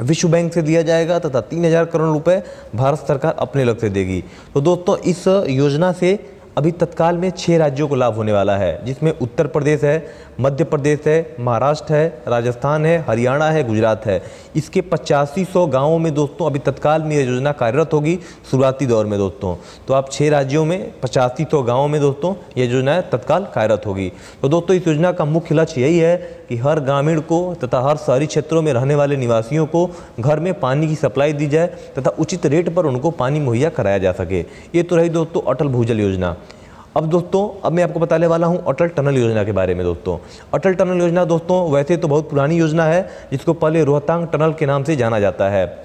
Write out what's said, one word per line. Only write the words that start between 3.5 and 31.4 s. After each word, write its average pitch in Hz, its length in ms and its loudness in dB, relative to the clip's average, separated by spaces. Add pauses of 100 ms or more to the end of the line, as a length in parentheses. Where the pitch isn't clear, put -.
लग 117 140 2
से 110 120 -2
देगी। 92 340 -2 (300)
तो 143 80 2
दोस्तों, 175 360 2
इस 170 300 -2 (220)
योजना 143 420 2
से 180 460 -2 (200)
अभी 151 140 2
तत्काल 170 460 0
में 180 120 -2
छः 175 280 0
राज्यों 147 300 2
को 139 80 0
लाभ 123 180 2
होने 110 180 -2
वाला 98 260 2
है, 98 280 -2
जिसमें 135 340 -2
उत्तर 131 280 -2
प्रदेश 147 360 0
है, 151 240 0 (320)
मध्य 139 240 0
प्रदेश 147 440 0
है, 160 320 0
महाराष्ट्र 123 540 0
है, 156 340 0
राजस्थान 120 580 0
है, 165 220 2
हरियाणा 127 440 2
है, 156 120 2
गुजरात 110 420 0
है। 95 180 0 (320)
इसके 180 260 -2
पचासी 156 640 -2
सौ 180 220 2
गांवों 143 320 2
में 165 140 0
दोस्तों 147 320 -2
अभी 143 140 -2
तत्काल 147 420 0
में 151 140 -2
यह 143 100 2
योजना 127 260 0
कार्यरत 139 420 0
होगी 151 260 0 (320)
शुरुआती 131 340 2
दौर 110 200 2
में 104 140 -2
दोस्तों। 95 360 -2 (320)
तो 135 60 0
आप 135 180 0
छः 147 180 0
राज्यों 147 360 2
में 185 280 -4 (100)
पचासी 127 400 0
सौ 143 200 0
गांवों 123 240 2
में 151 140 0
दोस्तों 147 320 0 (240)
यह 123 80 2
योजना 131 360 0
तत्काल 175 540 -2
कार्यरत 110 300 2
होगी। 95 260 -4 (300)
तो 139 80 0
दोस्तों, 170 280 2
इस 180 100 0
योजना 160 240 2
का 175 140 -2
मुख्य 160 300 0
लक्ष्य 160 260 0
यही 165 180 4
है 170 500 0
कि 120 80 -4
हर 147 220 0
ग्रामीण 143 400 0
को 170 440 -2
तथा 127 180 -2
हर 147 160 0
शहरी 147 300 0
क्षेत्रों 160 340 0
में 151 120 0
रहने 135 220 2
वाले 143 220 2
निवासियों 123 480 0
को 170 240 0 (300)
घर 151 200 2
में 180 200 -2
पानी 135 280 0
की 156 80 -2
सप्लाई 143 380 0
दी 147 140 -2